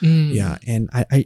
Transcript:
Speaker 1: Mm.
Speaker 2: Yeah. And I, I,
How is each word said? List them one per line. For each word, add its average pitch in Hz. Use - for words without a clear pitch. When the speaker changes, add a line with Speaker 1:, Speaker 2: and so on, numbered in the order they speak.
Speaker 1:
Mm. 160
Speaker 2:
Yeah. 101
And 113
I, 120
I, 135